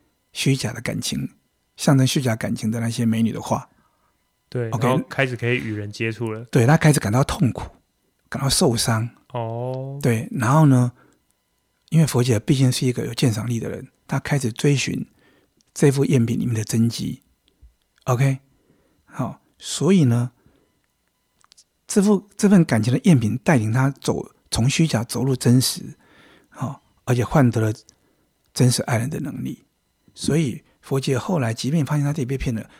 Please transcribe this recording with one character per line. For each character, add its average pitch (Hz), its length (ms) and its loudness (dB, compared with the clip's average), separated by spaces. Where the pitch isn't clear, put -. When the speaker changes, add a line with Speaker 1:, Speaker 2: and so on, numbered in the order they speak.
Speaker 1:
虚 135 220 0
假 110 180 -6
的 113 80 -12
感 - 180 -6
情， - 300 -6
象 143 200 2
征 131 80 4
虚 139 160 0
假 123 140 0
感 - 180 -6
情 110 160 -4
的 113 100 -4
那 117 100 -2
些 117 160 -2
美 113 160 2
女 113 100 0
的 - 100 -8
画。 - 280 -6
Speaker 2:
对， 120 220 -6
Speaker 1:
OK。 113 160 -2
Speaker 2:
然 127 100 2
后 - 100 -2
开 - 180 -2
始 127 100 -4
可 117 120 -4
以 123 100 0
与 113 160 -6
人 104 180 -8
接 113 200 -4
触 113 200 -6
了。 110 140 -10
Speaker 1:
对， 120 200 2
他 143 100 6
开 156 160 4
始 156 80 2
感 101 120 -4
到 123 120 2
痛 - 280 -2
苦， - 120 -8
感 - 160 -8
到 135 60 0
受 127 260 2
伤。 117 340 -2
Speaker 2:
哦。 127 720 -8
Speaker 1:
对， 120 300 0
然 120 200 -2
后 156 140 6
呢， 123 260 4
因 160 100 4
为 156 60 6
佛 123 180 2
吉 123 100 2
尔 107 80 0
毕 - 120 2
竟 131 180 2
是 - 140 -2
一 123 60 0
个 120 140 -4
有 117 80 -8
鉴 127 180 0
赏 107 160 -4
力 117 120 -4
的 110 100 -8
人， - 180 -10
他 139 140 -4
开 - 180 -2
始 127 140 -4
追 143 240 2
寻 - 320 -4
这 143 180 4
副 135 140 2
赝 127 180 4
品 113 160 -2
里 117 60 -2
面 123 80 -2
的 110 100 -4
真 117 240 2
迹。 117 360 -6
OK， 131 340 0
好， - 360 -8
所 - 340 -2
以 190 120 6
呢， 120 280 2
这 - 140 2
副， 202 360 2
这 208 100 4
份 190 160 8
感 117 180 0
情 120 120 0
的 165 60 2
赝 165 200 6
品 104 240 0
带 131 140 4
领 110 140 0
他 131 180 2
走， - 420 -6
从 123 180 0
虚 160 160 2
假 120 180 0
走 120 200 -6
入 135 120 0
真 123 240 4
实， - 220 -2
好， - 320 -10
而 127 100 0
且 120 100 0
换 131 240 4
得 113 100 0
了 110 140 0
真 127 160 4
实 - 140 -2
爱 113 160 -2
人 120 100 -4
的 165 100 -6
能 127 240 -8
力。 - 200 -10
所 - 240 -2
以 143 240 -4
佛 135 180 -4
吉 135 160 -2
尔 120 40 -2
后 180 200 -4
来 117 140 -2
即 120 180 -6
便 160 120 2
发 151 120 -2
现 147 80 0
他 143 100 -2
自 - 80 -6
己 123 40 -4
被 135 120 -6
骗 127 160 -4
了， 107 160 -8